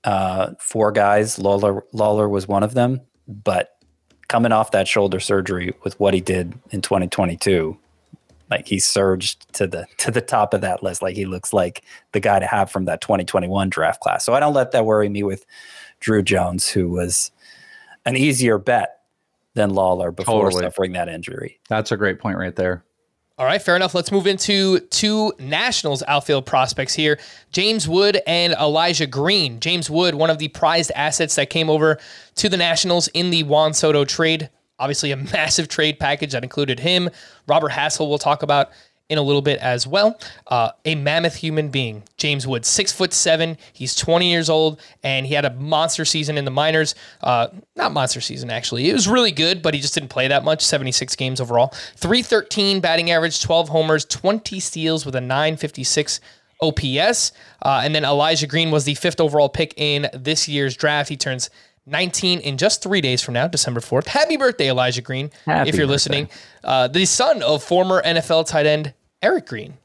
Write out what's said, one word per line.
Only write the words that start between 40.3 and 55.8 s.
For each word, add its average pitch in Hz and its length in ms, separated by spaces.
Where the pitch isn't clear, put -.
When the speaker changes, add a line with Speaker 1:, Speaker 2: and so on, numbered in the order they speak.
Speaker 3:
Uh, 120 240
a 156 100
mammoth 156 400
human 156 340
being, 117 360
James 143 300
Wood, 120 180
six-foot-seven. 165 920
He's - 240
twenty 175 340
years 165 180
old, 156 320
and 135 240
he 143 80
had 143 100
a 135 100
monster 156 500
season 151 340
in 139 60
the 135 80
minors. 156 420
Uh, 117 280
not 254 160
monster 131 300
season, 127 300
actually. 117 380
It 208 40
was 202 160
really 233 240
good, 160 300
but 156 120
he 143 60
just - 140
didn't 139 160
play 131 180
that 135 160
much, 156 200
seventy-six 131 520
games 131 240
overall. 120 340
Three 226 260
thirteen 202 560
batting 170 320
average, 165 320
twelve 165 260
homers, 156 360
twenty 202 560
steals 160 440
with 131 120
a 127 40
nine 143 360
fifty-six - 640